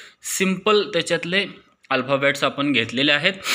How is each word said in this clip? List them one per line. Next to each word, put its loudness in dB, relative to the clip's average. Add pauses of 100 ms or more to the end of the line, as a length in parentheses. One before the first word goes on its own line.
(220)
सिम्पल 0
त्याच्यातले -2 (440)
अल्फाबेट्स 0
आपण 0
घेतलेले 2
आहेत. 2 (220)